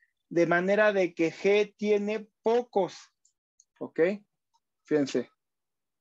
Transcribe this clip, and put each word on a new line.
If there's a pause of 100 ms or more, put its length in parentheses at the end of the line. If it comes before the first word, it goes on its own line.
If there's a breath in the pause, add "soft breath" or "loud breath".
(300)
de
manera
de
que
G
tiene (160)
pocos, (840)
¿ok? (840)
Fíjense, (680)